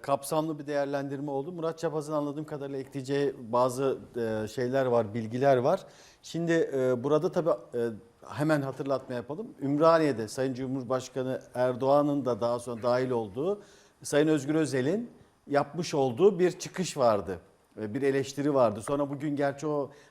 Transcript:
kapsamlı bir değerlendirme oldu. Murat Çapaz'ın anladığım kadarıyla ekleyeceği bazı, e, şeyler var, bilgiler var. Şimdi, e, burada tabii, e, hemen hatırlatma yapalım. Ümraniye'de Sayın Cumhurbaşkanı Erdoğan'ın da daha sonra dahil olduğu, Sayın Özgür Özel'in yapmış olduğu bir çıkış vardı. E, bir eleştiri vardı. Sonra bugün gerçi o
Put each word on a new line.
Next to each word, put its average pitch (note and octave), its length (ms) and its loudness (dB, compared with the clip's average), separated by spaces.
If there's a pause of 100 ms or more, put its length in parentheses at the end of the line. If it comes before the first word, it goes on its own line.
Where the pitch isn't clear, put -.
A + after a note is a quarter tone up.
kapsamlı D#3 580 -2
bir C#3 80 -12
değerlendirme C#3 640 -4
oldu. C#3 200 -4
Murat E3 280 -6
Çapaz'ın D#3 340 -4
anladığım D3 320 -4
kadarıyla C#3 340 -8
ekleyeceği C#3 580 -2
bazı, B2 640 2 (160)
e, A2 320 -2
şeyler B2+ 380 0
var, A#2 280 2
bilgiler B2 440 4
var. D3+ 220 2 (420)
Şimdi, E3 520 0
e, B2+ 300 2
burada D3+ 280 2
tabii, E3+ 180 0
e, A#2+ 400 -2 (400)
hemen D3+ 320 2
hatırlatma C3+ 540 -4
yapalım. D3 460 -8
Ümraniye'de D3 680 4
Sayın C3 260 -2
Cumhurbaşkanı B2+ 880 -4 (120)
Erdoğan'ın C3 720 2
da A#2+ 160 -2
daha A#2+ 180 0
sonra A#2+ 240 -10
dahil B2 260 2
olduğu, B2+ 520 -4 (420)
Sayın D3 240 2
Özgür D3+ 280 2
Özel'in D#3 560 0 (360)
yapmış D3 460 -2
olduğu D#3 460 4
bir F3+ 120 4
çıkış - 460 -6
vardı. G2+ 420 2 (420)
E, G#2 120 -6
bir C3+ 80 -4
eleştiri C#3 520 0
vardı. A2+ 280 4
Sonra C#3+ 280 -2
bugün C#3+ 260 -6
gerçi C#3+ 320 -2
o D3 240 -4 (200)